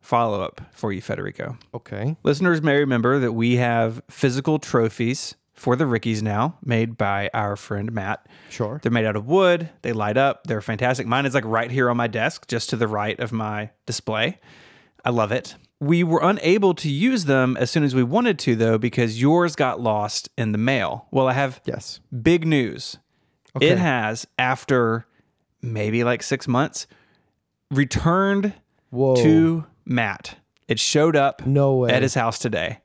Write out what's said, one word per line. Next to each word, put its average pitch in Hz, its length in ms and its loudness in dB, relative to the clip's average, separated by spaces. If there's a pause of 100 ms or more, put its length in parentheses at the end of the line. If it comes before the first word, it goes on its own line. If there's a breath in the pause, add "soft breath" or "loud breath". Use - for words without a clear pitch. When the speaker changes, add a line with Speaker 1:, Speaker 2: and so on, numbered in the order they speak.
Speaker 1:
follow-up 107 600 -2 (100)
for 107 220 -6
you, 92 100 -6
Federico. - 560 -8 (160)
Speaker 2:
Okay. 117 480 -6
Speaker 1:
Listeners 160 400 2
may 143 140 2
remember 131 420 2
that 120 140 0
we 117 240 2
have 117 520 0
physical 143 520 0
trophies 117 760 -2 (180)
for - 220 -2
the 147 100 0
Rickies 113 380 -2
now, 110 420 -2
made 117 320 -2
by 101 380 -2
our 104 220 -4
friend 104 340 -8
Matt. 104 340 -6 (240 loud breath)
Speaker 2:
Sure. 120 320 -6
Speaker 1:
They're 117 120 -2
made 113 120 2
out 107 120 0
of 104 100 -8
wood. 175 420 2 (140)
They 120 100 -4
light 107 240 -2
up. 135 300 0
They're 110 140 -4
fantastic. 123 480 -2
Mine 131 180 0
is, 127 80 -2
like, 127 100 0
right 113 280 -2
here 127 180 2
on 120 60 0
my 120 100 0
desk, 113 400 -4
just - 240 -6
to 117 60 -2
the 110 100 0
right 107 320 -4
of 110 140 -6
my 107 380 -6 (140)
display. 113 540 -4 (680 soft breath)
I 127 60 0
love 110 220 0
it. - 240 -6 (240)
We 170 240 2
were 165 180 2
unable 190 520 4
to - 140 -6
use 190 360 0
them 131 320 2
as 123 160 -2
soon 160 100 2
as 139 100 2
we 127 120 2
wanted 202 360 2
to, 120 140 2
though, 113 240 4
because 117 420 0
yours 160 360 4
got 127 240 -2
lost 107 480 -2 (100)
in 110 140 0
the 104 60 -2
mail. 113 520 -2
Well, 131 160 2
I 127 60 2
have 131 320 -4
Speaker 2:
Yes. - 340 -10 (240)
Speaker 1:
big 160 240 4
news. 127 520 -2 (580)
Speaker 2:
Okay. 147 140 4
Speaker 1:
It 180 80 4
has, 120 460 0 (140)
after 123 680 0 (560)
maybe, 113 440 -2
like, 120 180 0
six - 240 -4
months, 131 400 -2 (840 soft breath)
returned 196 800 2 (380)
Speaker 2:
Whoa. 131 260 2
Speaker 1:
to 160 500 4 (220)
Matt. 113 460 -4 (320)
It 113 140 0
showed 151 340 4
up 139 320 2
Speaker 2:
No 139 300 4
way. 123 160 2
Speaker 1:
at 127 100 4
his 139 120 0
house 113 260 0
today. 107 440 -4